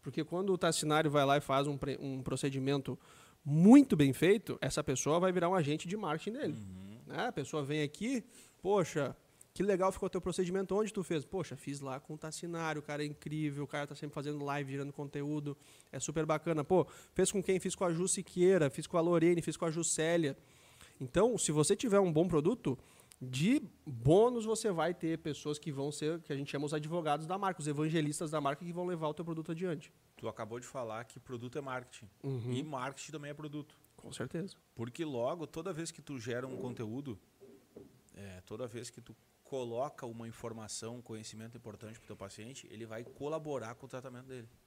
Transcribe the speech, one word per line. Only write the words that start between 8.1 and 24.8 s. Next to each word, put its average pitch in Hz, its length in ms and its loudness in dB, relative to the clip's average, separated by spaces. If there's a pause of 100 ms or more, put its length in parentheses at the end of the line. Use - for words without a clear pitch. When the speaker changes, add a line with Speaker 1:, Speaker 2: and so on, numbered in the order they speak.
Speaker 1:
"Poxa, 160 560 0 (360)
que 180 120 -2
legal 190 260 2
ficou 190 180 -6
teu 180 120 -4
procedimento, 185 560 -2
onde 214 160 0
tu 196 100 -4
fez?" 151 220 -2
"Poxa, 180 320 -8
fiz 143 240 -10
lá 135 180 -8
com 151 160 -14
o 151 40 -14
Tassinari, 160 600 -6
o 147 40 -8
cara 147 200 -6
é 147 40 -4
incrível, 147 580 -4
o - 20 -10
cara 147 200 -4
tá 147 80 -12
sempre 147 200 -10
fazendo 147 300 -6
live, 143 280 -4
gerando 139 200 -6
conteúdo, 143 640 -6 (340)
é 135 80 -10
super 156 260 -2
bacana." 156 380 0
"Pô, 165 240 4 (260)
fez 185 200 2
com 196 100 0
quem?" 190 160 2
"Fiz 180 160 -2
com - 100 -2
a 175 80 2
Ju 170 140 0
Siqueira, 180 640 4
fiz - 160 -8
com - 100 -2
a 170 40 4
Lorene, 170 420 6
fiz 156 140 -4
com - 80 -4
a 165 60 0
Juscelia." 160 680 2 (640)
Então, 196 360 4
se - 140 0
você 151 240 6
tiver 202 240 4
um 185 140 6
bom 160 160 4
produto, 160 500 2 (420)
de 156 400 2 (260)
bônus 185 600 4
você 220 240 0
vai 165 240 0